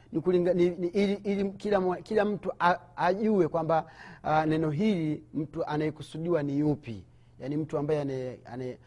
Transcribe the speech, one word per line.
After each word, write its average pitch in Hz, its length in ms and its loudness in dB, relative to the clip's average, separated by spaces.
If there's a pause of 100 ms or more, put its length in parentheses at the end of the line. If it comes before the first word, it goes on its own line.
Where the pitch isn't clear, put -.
(120)
ni - 100 -2
kulinga-, 180 320 4
ni, 175 160 4
ni, 175 180 -4
ili, 196 260 2
ili 202 380 -2
kila 202 280 0
mwa-, 180 220 0
kila 214 240 2
mtu 208 340 -2
a-, 175 200 4 (160)
ajue 190 520 2
kwamba, 160 380 0 (380)
uh, 156 200 2
neno 156 260 2
hili 160 540 0 (100)
mtu 156 320 -4
anayekusudiwa 156 800 -2
ni 143 160 0
yupi, 127 460 -2 (340)
yani 139 180 -6
mtu 151 200 -4
ambaye 147 240 0
ane-, 131 440 -6
ane-, 127 420 -10